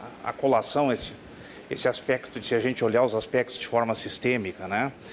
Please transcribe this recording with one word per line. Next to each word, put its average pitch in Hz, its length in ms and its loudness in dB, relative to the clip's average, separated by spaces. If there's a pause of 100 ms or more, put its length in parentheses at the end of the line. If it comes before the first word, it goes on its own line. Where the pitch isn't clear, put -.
(240)
a 117 80 -2
colação 135 600 2
esse, - 200 -4 (560)
esse - 200 0
aspecto - 500 -2
de 107 80 -8
se 123 80 0
a 117 60 4
gente 123 240 0
olhar 113 180 6
os 113 120 4
aspectos 120 440 0
de - 80 -8
forma 117 280 2
sistêmica, 101 760 -2
né? 120 240 0 (200)